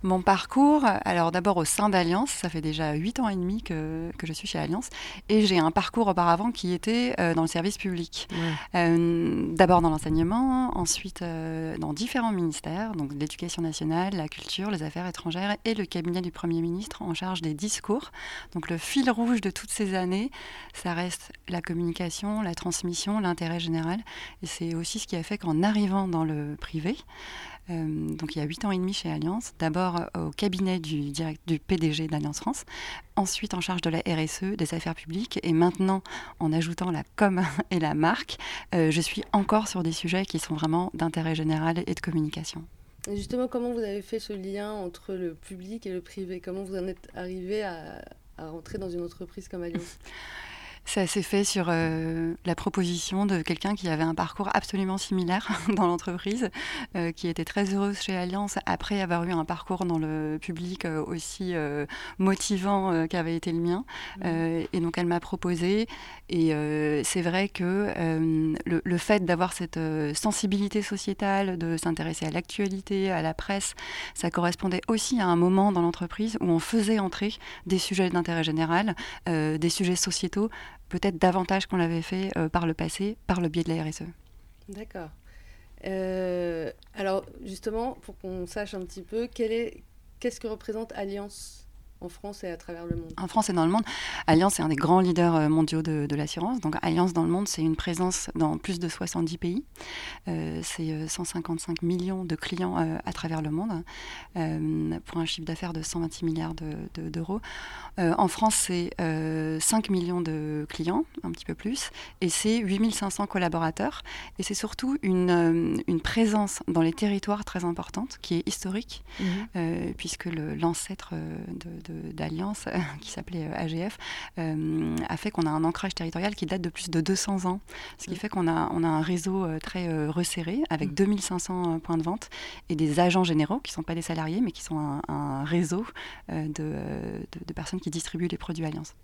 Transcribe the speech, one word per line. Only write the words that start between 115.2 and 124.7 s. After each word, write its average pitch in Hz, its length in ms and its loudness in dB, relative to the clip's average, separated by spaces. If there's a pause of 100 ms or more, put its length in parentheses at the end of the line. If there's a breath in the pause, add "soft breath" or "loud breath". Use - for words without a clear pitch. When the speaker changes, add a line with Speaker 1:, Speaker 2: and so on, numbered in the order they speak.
Speaker 1:
euh, 170 480 4 (100)
une 165 140 2
présence 214 680 2
dans 165 140 4
les 165 120 4
territoires 208 520 0
très 180 180 -4
importante, 180 580 -4
qui - 140 0
est 170 120 0
historique, - 580 -6 (140 loud breath)
Speaker 2:
Mhm. 196 60 0 (300 loud breath)
Speaker 1:
euh, 175 420 -2
puisque - 280 -8
le, 156 300 -4
l'ancêtre, 165 580 -2
euh, 160 240 -6 (100)
de, 170 220 -10 (240)
de, 160 180 -8
d'Allianz, 156 540 -4 (180)
<laughs> 147 160 -8
qui - 120 -14
s'appelait, 165 360 -6
euh, - 80 -6
A 165 120 -2
G 165 220 -2
F, - 80 -10 (400 loud breath)
euh, 156 580 0 (120)